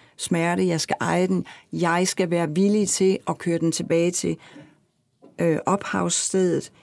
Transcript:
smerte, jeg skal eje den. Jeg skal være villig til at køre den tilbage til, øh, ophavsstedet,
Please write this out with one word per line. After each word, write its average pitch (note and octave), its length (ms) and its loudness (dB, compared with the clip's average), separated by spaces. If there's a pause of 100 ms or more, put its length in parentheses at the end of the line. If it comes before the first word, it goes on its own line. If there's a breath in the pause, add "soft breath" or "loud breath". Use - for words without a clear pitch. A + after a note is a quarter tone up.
(160 soft breath)
smerte, F3 500 0
jeg E3 140 0
skal - 200 -2
eje F3 260 2
den. F3+ 180 0 (280 loud breath)
Jeg E3+ 360 0
skal F3+ 220 -2
være E3+ 240 0
villig G3+ 340 2
til F#3+ 300 2 (100)
at F3 100 -2
køre E3+ 200 -2
den E3 140 0
tilbage E3+ 380 0
til, E3+ 260 -4 (1040 loud breath)
øh, E3+ 260 2
ophavsstedet, F3+ 1040 0 (100)